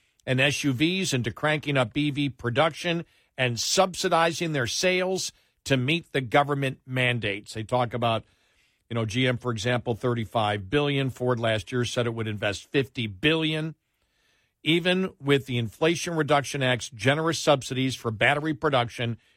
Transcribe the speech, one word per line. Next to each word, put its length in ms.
and 160
S 220
U 100
Vs 400
into 200
cranking 440
up 200
E 140
V 180
production 760
and 220
subsidizing 920
their 160
sales 640
to 120
meet 360
the 80
government 640
mandates." 680
They 100
talk 300
about, 300
you 60
know, 100
G 220
M, 120
for 120
example, 440
thirty-five 760
billion. 400
Ford 300
last 320
year 120
said 220
it 80
would 140
invest 420
fifty 360
billion. 680
Even 540
with 240
the 140
Inflation 580
Reduction 460
Act's 260
generous 500
subsidies 560
for 160
battery 440
production 640